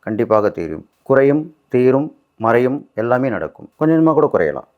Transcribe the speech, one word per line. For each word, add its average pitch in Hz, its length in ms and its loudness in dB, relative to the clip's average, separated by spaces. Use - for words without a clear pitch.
கண்டிப்பாக 107 520 0
தீரும். 82 260 -10
குறையும், 139 320 4
தீரும், 131 320 2
மறையும், 123 320 2
எல்லாமே 123 320 -2
நடக்கும். 78 340 -10
கொஞ்சம் 160 180 0
கொஞ்சமா 160 220 2
கூட 151 160 2
குறையலாம் 73 440 -2